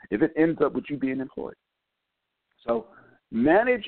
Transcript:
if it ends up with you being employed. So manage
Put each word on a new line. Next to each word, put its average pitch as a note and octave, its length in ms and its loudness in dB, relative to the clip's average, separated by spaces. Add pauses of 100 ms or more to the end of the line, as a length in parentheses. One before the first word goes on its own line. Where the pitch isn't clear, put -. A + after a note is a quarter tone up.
(100)
if A2 140 -2
it D#3+ 120 0
ends D#3+ 240 2
up D3 140 0
with B2+ 160 -6
you D3 80 -6
being C3 220 -4
employed. - 340 -10 (1120)
So A#2 220 -2 (440)
manage F3 560 2